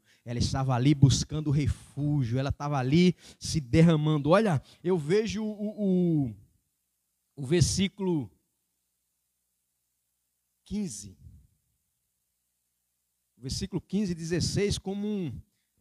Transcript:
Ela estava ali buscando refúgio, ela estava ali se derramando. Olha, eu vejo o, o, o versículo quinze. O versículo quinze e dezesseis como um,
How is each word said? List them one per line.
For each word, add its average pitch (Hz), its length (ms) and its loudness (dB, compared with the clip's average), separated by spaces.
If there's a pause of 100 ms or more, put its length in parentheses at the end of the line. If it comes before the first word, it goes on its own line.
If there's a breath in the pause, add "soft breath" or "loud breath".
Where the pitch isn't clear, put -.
(260 soft breath)
Ela 120 140 -6
estava 135 340 0
ali 127 220 -2
buscando 143 560 2
refúgio, 139 880 -2
ela 139 100 -4
estava 147 300 -4
ali 160 360 4 (240 loud breath)
se 156 220 -4
derramando. 151 720 4
Olha, 190 280 4 (240 loud breath)
eu 180 140 0
vejo 196 480 -2
o, 196 800 0
o, 107 100 -8 (1000)
o 139 100 -10
versículo 175 840 0 (2250)
quinze. 139 500 -8 (2250)
O 104 40 -20
versículo 143 380 -6
quinze 190 340 -2
e - 20 -4
dezesseis 170 640 -2
como 202 280 -8
um, 185 320 -6 (420)